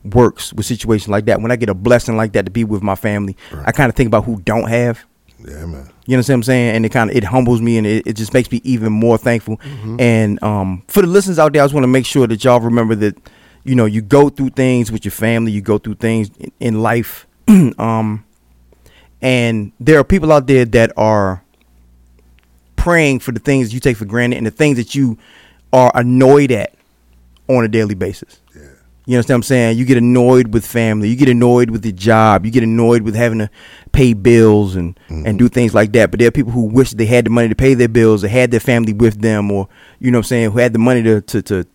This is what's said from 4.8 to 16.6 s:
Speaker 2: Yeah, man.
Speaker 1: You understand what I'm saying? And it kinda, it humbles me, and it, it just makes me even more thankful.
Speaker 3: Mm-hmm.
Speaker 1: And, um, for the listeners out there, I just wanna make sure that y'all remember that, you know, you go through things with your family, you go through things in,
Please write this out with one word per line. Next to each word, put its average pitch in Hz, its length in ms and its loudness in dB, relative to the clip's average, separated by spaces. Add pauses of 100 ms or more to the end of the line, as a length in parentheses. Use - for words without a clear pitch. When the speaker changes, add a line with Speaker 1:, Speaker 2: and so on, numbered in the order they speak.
Speaker 2:
Yeah, 76 200 -16
man. 69 220 -14 (180)
Speaker 1:
You 127 100 0
understand 127 220 2
what - 20 0
I'm - 40 -4
saying? 120 320 0
And 113 100 0
it 104 60 -4
kinda, 117 240 -2
it 110 80 2
humbles 120 360 0
me, 117 180 0
and 107 80 -2
it, 107 200 -2
it 117 80 -4
just 107 200 -8
makes 127 160 0
me 120 140 -6
even 110 280 -2
more 113 260 2
thankful. 110 400 -4
Speaker 3:
Mm-hmm. 117 420 -14
Speaker 1:
And, 113 420 0
um, 95 460 -4
for 196 140 2
the 180 60 0
listeners 190 300 0
out 156 140 2
there, 147 100 2
I - 20 4
just 143 100 0
wanna 135 120 0
make 127 200 0
sure 131 200 0
that 110 180 -4
y'all 123 160 4
remember 117 360 0
that, 104 200 -2 (480)
you 135 100 -4
know, 120 100 2
you 107 160 -2
go 139 300 2
through 135 200 -6
things 127 400 -2
with 110 140 -8
your 101 80 -8
family, 113 400 -2
you 104 80 -6
go 107 180 -2
through 107 180 -10
things 113 420 -4
in, - 220 -16